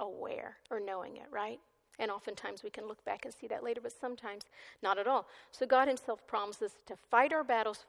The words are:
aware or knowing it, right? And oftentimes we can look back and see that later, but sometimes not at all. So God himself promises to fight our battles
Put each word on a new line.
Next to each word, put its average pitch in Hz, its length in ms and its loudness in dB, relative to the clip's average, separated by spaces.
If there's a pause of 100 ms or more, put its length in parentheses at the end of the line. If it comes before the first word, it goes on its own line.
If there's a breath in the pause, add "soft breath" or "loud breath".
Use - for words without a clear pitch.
aware - 580 -6 (120)
or 226 100 -4
knowing 196 380 -6
it, - 140 -16
right? 220 280 -6 (380)
And 220 140 -2
oftentimes 202 500 -8
we 214 80 -10
can 214 180 -10
look 214 160 -12
back 202 220 -4
and 233 80 -10
see - 140 -12
that - 160 -6
later, 233 180 -4
but 233 100 -8
sometimes 240 520 -8 (400 loud breath)
not 196 160 4
at 202 80 0
all. 247 200 2 (240 loud breath)
So - 140 -2
God 262 220 8
himself 247 400 -2
promises 208 460 -4 (120)
to 226 100 -12
fight 269 380 6
our 311 100 2
battles 220 460 2